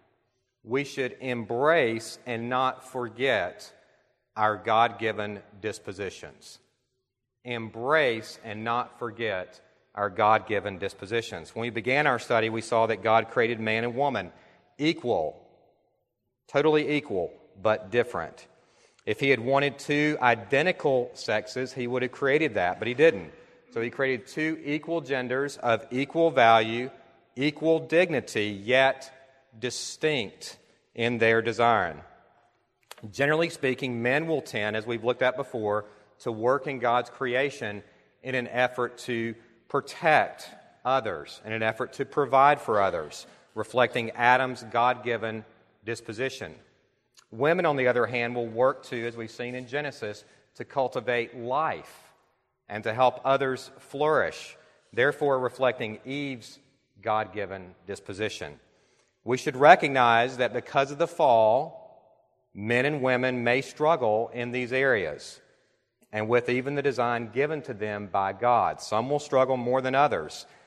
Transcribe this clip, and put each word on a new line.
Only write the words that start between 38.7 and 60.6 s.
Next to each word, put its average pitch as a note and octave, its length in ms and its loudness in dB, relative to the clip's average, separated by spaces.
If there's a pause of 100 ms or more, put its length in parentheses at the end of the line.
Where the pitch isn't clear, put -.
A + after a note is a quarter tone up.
to A#2 340 -4 (340)
protect C#3+ 800 0 (380)
others, G#2+ 580 -4
in G#2+ 100 -8
an A2 100 -2
effort A2 300 -2
to C#3 120 -4
provide C#3 560 4
for G#2+ 180 0
others, E2+ 460 -2 (300)
reflecting A#2 560 0
Adam's B2 500 4
God-given A2+ 800 -2 (400)
disposition. A2 680 -8 (800)
Women, D#3+ 340 2
on D3 120 2
the B2+ 100 2
other A#2+ 180 4
hand, A#2+ 300 -2
will A#2+ 120 -4
work A#2+ 400 2
to, A#2 200 -6
as A#2 100 -10
we've A2+ 140 -12
seen B2 240 -10
in B2+ 100 -10
Genesis, B2 580 -8 (320)
to A#2 100 -12
cultivate B2 720 -2
life B2 760 -6 (580)
and G#2 140 -8
to A2 100 -2
help B2 300 2
others C3 560 0
flourish, C#3 760 -2 (380)
therefore C#3 460 2
reflecting A#2+ 640 -2
Eve's C3+ 540 -10 (420)
God-given F#2+ 720 -6 (140)
disposition. F#2+ 720 -8 (640)
We A#2 120 -2
should C3 220 -4
recognize C3 800 6
that A#2+ 160 0
because C3+ 360 -2